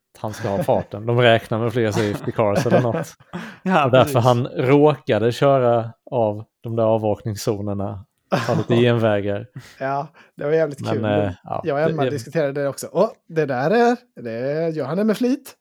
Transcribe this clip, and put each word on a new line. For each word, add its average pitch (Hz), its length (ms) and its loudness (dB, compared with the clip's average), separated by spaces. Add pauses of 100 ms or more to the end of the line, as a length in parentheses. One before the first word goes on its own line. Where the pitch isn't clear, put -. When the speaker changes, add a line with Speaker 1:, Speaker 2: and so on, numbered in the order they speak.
(180)
Speaker 1:
han 110 140 -8
ska 110 160 -8
ha 165 140 -2
farten. 104 440 -2
De 120 140 2
räknar 113 380 4
med 113 140 -2
fler 113 200 0
safety 104 400 -2
cars 107 340 2
eller 165 140 2
något. 127 340 -4 (180)
Speaker 2:
<laughs> - 300 -14
Ja, 180 220 2
Speaker 1:
Och 127 60 2
därför 120 140 6
Speaker 2:
precis. 127 200 2
Speaker 1:
han 123 220 4
råkade 135 880 2
köra 120 600 2 (180)
av 110 340 -2 (160)
de 113 160 -8
där 113 60 2
avåkningszonerna, 104 1200 -2 (420)
ta 120 80 0
lite 110 220 0
Speaker 3:
<laughs> 117 60 4
Speaker 1:
genvägar. 107 640 0 (340)
Speaker 3:
Ja, 139 280 -6 (280)
det 147 80 -10
var 147 80 -2
jävligt 156 280 0
Speaker 1:
Men, 110 140 -4
Speaker 3:
kul. 107 100 -4
Speaker 1:
eh, 104 280 0 (120)
ja, - 200 -6
Speaker 3:
Jag 151 100 -2 (100)
och 165 60 2
Emma 151 140 -2
Speaker 1:
det, 143 60 -2
Speaker 3:
diskuterade 139 420 -4 (100)
det 139 60 -2
också. 131 240 -10
"Åh, 196 160 2 (200)
det 156 180 -2
där 135 240 0
är, 240 260 4 (260)
det 135 480 -4
gör 151 160 -6
han 156 100 -6
det 208 80 0
med 214 120 0
flit? 247 440 -4